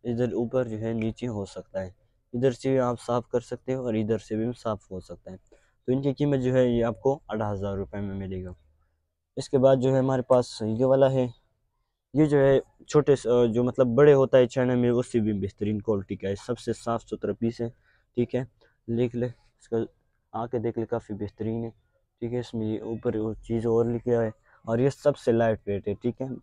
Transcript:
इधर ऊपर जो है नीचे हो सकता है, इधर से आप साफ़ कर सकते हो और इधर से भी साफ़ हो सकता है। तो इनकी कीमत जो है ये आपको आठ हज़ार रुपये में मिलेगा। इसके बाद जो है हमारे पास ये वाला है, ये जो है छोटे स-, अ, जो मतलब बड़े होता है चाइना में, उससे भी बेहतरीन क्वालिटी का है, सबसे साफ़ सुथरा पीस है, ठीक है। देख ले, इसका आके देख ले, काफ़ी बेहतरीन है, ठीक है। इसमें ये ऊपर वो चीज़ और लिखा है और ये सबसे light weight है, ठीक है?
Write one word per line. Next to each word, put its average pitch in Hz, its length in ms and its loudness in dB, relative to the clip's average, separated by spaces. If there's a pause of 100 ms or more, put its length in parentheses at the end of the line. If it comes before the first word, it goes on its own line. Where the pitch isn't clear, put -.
इधर 117 280 -2
ऊपर 120 340 -2
जो 110 100 -8
है 113 160 -4
नीचे 113 320 -4
हो 104 200 -6
सकता - 360 -10
है, 92 140 -12 (400)
इधर 127 160 2
से 131 260 0
आप 123 200 0
साफ़ 120 340 -2
कर 120 100 0
सकते - 320 -8
हो 131 120 -6
और 113 120 -2
इधर 110 200 0
से - 180 -6
भी 113 180 -2
साफ़ 110 380 -6
हो 92 80 -8
सकता - 320 -18
है। 95 60 -16 (500)
तो 123 40 -2
इनकी 139 220 0
कीमत 143 260 0
जो 127 140 0
है 123 220 4
ये 117 60 2
आपको 135 400 -2 (100)
आठ 107 100 -4
हज़ार 101 360 -4
रुपये 101 240 -8
में 98 140 -8
मिलेगा। 92 400 -10 (840)
इसके - 200 -2
बाद 135 220 6
जो 131 140 2
है 135 60 4
हमारे 131 220 0
पास 123 420 0
ये 110 220 0
वाला 135 240 4
है, 127 240 0 (800)
ये 156 100 6
जो 147 120 2
है 135 240 6 (260)
छोटे 147 280 4
स-, 113 120 -6
अ, 120 180 6
जो 117 180 0
मतलब 127 240 2
बड़े 143 260 8
होता 135 240 6
है 127 100 8
चाइना 127 280 0
में, 120 140 4
उससे 120 300 0
भी 107 140 0
बेहतरीन 101 460 -4
क्वालिटी 98 360 -4
का 98 120 -8
है, 98 80 -2
सबसे 117 380 -8
साफ़ 117 280 -4
सुथरा 104 320 -6
पीस 117 280 -4
है, 117 80 -4 (460)
ठीक 120 200 -2
है। 123 120 -4 (420)
देख 117 260 -2
ले, 120 120 -2
इसका - 580 -8 (480)
आके 120 260 -6
देख 113 180 -4
ले, 113 80 -4
काफ़ी 110 300 -6
बेहतरीन 110 480 -6
है, 113 60 -8 (520)
ठीक 117 120 -6
है। 123 60 -2
इसमें 117 260 -6
ये 107 140 -4
ऊपर 113 380 -4
वो 107 160 -2
चीज़ 113 340 -4
और 117 240 2
लिखा 117 300 0
है 110 120 -2 (340)
और 117 140 0
ये 139 80 4
सबसे - 420 0
light 113 360 2
weight 101 200 -4
है, 101 60 -2
ठीक 120 280 -6
है? 131 100 -8 (120)